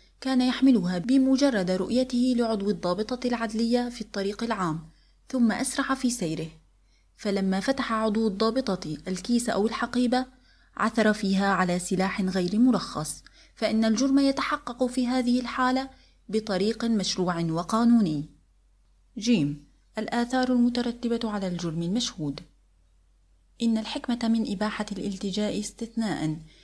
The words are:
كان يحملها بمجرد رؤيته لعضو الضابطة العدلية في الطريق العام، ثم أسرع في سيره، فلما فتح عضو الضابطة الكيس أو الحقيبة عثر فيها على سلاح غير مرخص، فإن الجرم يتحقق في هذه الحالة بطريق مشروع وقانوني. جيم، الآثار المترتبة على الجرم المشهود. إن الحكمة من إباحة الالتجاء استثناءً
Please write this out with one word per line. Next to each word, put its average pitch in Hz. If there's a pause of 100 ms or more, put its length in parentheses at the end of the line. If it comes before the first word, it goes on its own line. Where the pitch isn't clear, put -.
(200)
كان 262
يحملها 240
بمجرد 262
رؤيته 247
لعضو 220
الضابطة 202
العدلية 233
في 240
الطريق 202
العام، 185 (380)
ثم 240
أسرع 269
في 254
سيره، 160 (680)
فلما 196
فتح 262
عضو 220
الضابطة 202 (120)
الكيس 233
أو 202
الحقيبة 247 (500)
عثر 214
فيها 196
على 180
سلاح 185
غير 185
مرخص، 220 (320)
فإن 220
الجرم 262
يتحقق 269
في 247
هذه 247
الحالة 254 (380)
بطريق 214
مشروع 185
وقانوني. 170 (880)
جيم، 170 (300)
الآثار 240
المترتبة 240
على 196
الجرم 170
المشهود. 170 (1200)
إن 226
الحكمة 233
من 226
إباحة 208
الالتجاء 202
استثناءً 208 (260)